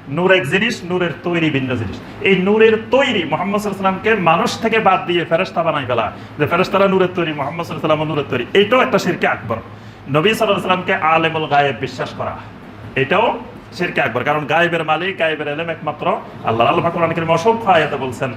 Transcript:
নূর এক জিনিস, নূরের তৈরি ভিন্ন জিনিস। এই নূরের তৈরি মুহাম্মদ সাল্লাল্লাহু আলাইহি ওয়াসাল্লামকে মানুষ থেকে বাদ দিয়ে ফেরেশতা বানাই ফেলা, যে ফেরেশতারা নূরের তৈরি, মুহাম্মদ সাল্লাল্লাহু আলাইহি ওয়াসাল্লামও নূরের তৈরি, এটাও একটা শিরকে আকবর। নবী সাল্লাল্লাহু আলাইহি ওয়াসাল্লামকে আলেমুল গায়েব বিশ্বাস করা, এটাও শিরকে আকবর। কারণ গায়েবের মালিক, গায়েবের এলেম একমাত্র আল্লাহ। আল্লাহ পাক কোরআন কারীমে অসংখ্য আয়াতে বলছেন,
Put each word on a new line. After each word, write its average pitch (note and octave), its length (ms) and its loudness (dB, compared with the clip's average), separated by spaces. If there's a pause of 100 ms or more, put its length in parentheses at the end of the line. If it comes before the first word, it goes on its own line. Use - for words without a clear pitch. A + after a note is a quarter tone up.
নূর F3 240 2
এক E3 140 2
জিনিস, G3+ 380 -2
নূরের F3 260 -2 (120)
তৈরি E3 280 0
ভিন্ন C3 260 -2
জিনিস। G2+ 200 -6 (240)
এই F#3+ 160 4
নূরের A3 360 6 (180)
তৈরি B3+ 340 2
মুহাম্মদ G3+ 360 -2
সাল্লাল্লাহু - 0 -
আলাইহি G#3 40 -6
ওয়াসাল্লামকে G3 500 0
মানুষ G#3+ 460 2
থেকে A3+ 180 2
বাদ F#3+ 280 2
দিয়ে F3 180 0
ফেরেশতা F3 380 0
বানাই D3+ 240 0
ফেলা, A2 260 0 (260)
যে D3 80 2
ফেরেশতারা F3+ 420 2
নূরের F#3 260 4
তৈরি, E3+ 180 0
মুহাম্মদ D3+ 340 -6
সাল্লাল্লাহু D#3 360 0
আলাইহি D#3 100 -2
ওয়াসাল্লামও C#3+ 260 -2
নূরের A#2+ 140 -4
তৈরি, G3+ 120 6
এটাও B3+ 160 2
একটা G#3+ 180 2
শিরকে - 280 -2
আকবর। A2 300 -2 (540)
নবী D#3 240 2
সাল্লাল্লাহু G3+ 360 0
আলাইহি F3+ 220 0
ওয়াসাল্লামকে - 20 2
আলেমুল D#3+ 520 0
গায়েব C#3+ 340 2
বিশ্বাস C#3 300 -6
করা, - 260 -6 (580)
এটাও F#3 440 2 (340)
শিরকে - 300 -2
আকবর। A#2+ 220 0
কারণ D3+ 200 0
গায়েবের E3 400 2
মালিক, D#3+ 340 -2
গায়েবের D#3 300 -2
এলেম D#3 200 -6
একমাত্র D#3 400 -4 (360)
আল্লাহ। A#2 220 2
আল্লাহ - 140 2
পাক E3+ 120 0
কোরআন E3+ 200 0
কারীমে E3 200 0
অসংখ্য G#3+ 380 2
আয়াতে D3+ 260 4
বলছেন, B2+ 400 -4